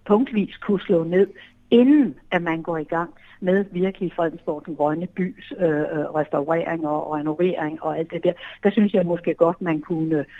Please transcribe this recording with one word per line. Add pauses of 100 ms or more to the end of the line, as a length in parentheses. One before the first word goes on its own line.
punktvis
kunne
slå
ned, (440)
inden (160)
at
man
går
i
gang (300)
med
virkelig
Fredensborg,
den
grønne
bys,
øh, (120)
øh, (300)
restaurering
og,
og
renovering
og
alt
det
der. (300)
Der
synes
jeg
måske
godt,
man
kunne, (160)